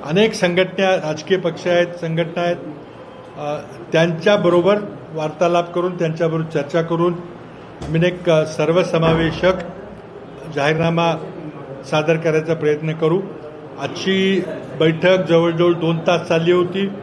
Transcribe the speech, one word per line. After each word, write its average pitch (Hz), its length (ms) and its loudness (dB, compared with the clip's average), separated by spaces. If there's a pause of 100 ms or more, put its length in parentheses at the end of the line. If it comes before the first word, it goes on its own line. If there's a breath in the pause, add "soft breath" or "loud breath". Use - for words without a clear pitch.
अनेक 208 300 2
संघटना, 185 600 2
राजकीय 156 420 0
पक्ष 170 280 -4
आहेत, 175 200 4
संघटना 165 560 -2
आहेत, 175 140 2 (800)
अ, 147 180 -4 (360)
त्यांच्याबरोबर 175 880 4 (360)
वार्तालाप 170 580 0
करून, 175 260 -2
त्यांच्याबरोबर 160 520 -2
चर्चा 160 320 -2
करून 170 300 0 (720)
आम्ही 165 240 0
एक, 175 240 0
अ, 156 160 4
सर्वसमावेशक 165 1040 2 (1000)
जाहीरनामा 165 580 2 (800)
सादर 160 260 2
करायचा 160 380 0
प्रयत्न 156 380 0
करू. 160 280 2 (600)
आजची 190 600 0 (360)
बैठक 165 500 4
जवळजवळ 170 440 4
दोन 165 340 0
तास 170 220 2
चालली 165 240 4
होती. 180 360 2 (140)